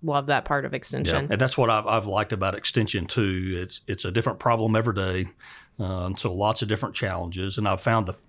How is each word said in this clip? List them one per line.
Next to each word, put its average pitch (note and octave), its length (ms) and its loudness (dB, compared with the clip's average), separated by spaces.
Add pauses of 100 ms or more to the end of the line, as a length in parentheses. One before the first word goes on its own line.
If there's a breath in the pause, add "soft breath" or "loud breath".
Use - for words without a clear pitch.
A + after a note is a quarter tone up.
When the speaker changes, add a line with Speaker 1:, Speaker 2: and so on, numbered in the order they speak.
Speaker 1:
love C#3+ 220 0
that C#3 180 2
part C#3+ 220 0
of C3+ 80 -6
Speaker 2:
Yeah. C3+ 40 -2
Speaker 1:
extension. C#3 540 -2
Speaker 2:
And G#2 80 2
that's B2+ 180 2
what A#2+ 120 6
I've, G#2+ 180 4
I've G#2+ 180 2
liked G#2 280 0
about F#2+ 220 0
extension G#2 520 0
too. F#2 500 0
It's, F#2 300 -8
it's F#2+ 160 -4
a F#2 80 -4
different A#2 280 0
problem A2+ 360 2
every A2+ 200 2
day. F#2 320 0 (520 loud breath)
Uh, F#2 280 -2
and G2 120 -4
so F#2 140 -2
lots G#2 280 2
of G#2 60 -4
different A2 260 -2
challenges. F#2 640 -4
And G#2+ 120 0
I've F#2+ 100 2
found A2+ 260 2
the F2+ 120 -6 (120)